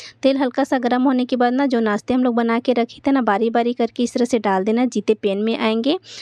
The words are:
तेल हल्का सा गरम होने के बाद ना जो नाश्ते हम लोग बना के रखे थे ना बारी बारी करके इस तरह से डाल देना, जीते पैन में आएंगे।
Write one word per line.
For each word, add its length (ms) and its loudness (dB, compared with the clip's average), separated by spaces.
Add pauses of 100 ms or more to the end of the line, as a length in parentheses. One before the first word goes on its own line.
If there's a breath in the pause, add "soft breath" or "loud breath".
(220 loud breath)
तेल 140 4
हल्का 280 -2
सा 140 0
गरम 240 0
होने 220 2
के 120 -4
बाद 160 2
ना 140 0
जो 140 0
नाश्ते 340 -2
हम 100 2
लोग 100 0
बना 260 0
के 120 0
रखे 340 -2
थे 40 2
ना 120 2
बारी 280 0
बारी 240 0
करके 280 -2
इस 120 -2
तरह 100 0
से 160 0
डाल 240 0
देना, 220 0
जीते 300 0
पैन 260 -2
में 160 -2
आएंगे। 400 0 (240 loud breath)